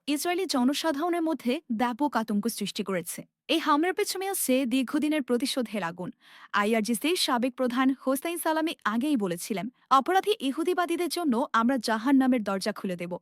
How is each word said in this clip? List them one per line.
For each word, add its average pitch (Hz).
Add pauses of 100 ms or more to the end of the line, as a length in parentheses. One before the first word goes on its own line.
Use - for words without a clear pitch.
ইসরায়েলি 349
জনসাধারণের 294
মধ্যে 311 (120)
ব্যাপক 240
আতঙ্ক 220
সৃষ্টি 208
করেছে। 180 (220)
এই 320
হামলার 311
পেছনে 381
আছে 269
দীর্ঘদিনের 269
প্রতিশোধের 240
আগুন। 170 (420)
আইআরজিসির 226
সাবেক 254
প্রধান 262 (120)
হোসেইন 311
সালামি 320 (100)
আগেই 240
বলেছিলেন, 190 (220)
"অপরাধী 359
ইহুদিবাদীদের 339
জন্য 277
আমরা 240
জাহান্নামের 254
দরজা 196
খুলে 185
দেব।" 175